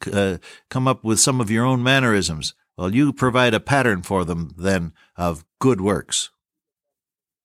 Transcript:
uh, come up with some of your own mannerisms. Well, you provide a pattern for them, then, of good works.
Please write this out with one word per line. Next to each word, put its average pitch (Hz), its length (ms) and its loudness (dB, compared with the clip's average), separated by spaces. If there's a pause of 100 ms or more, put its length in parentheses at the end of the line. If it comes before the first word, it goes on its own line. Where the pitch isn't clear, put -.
(120)
uh, 98 260 0 (320)
come 131 180 0
up - 160 -2
with 110 160 0
some 131 220 2
of 104 100 -2
your 117 140 2
own 127 180 0
mannerisms. 104 680 0 (240)
Well, 95 180 -4
you 143 160 4
provide 123 420 2
a 107 60 0
pattern 120 440 2
for 95 200 0
them, 85 340 -6
then, 87 360 -2 (240)
of 87 260 -4 (160)
good 120 220 2
works. 92 480 -2 (1160)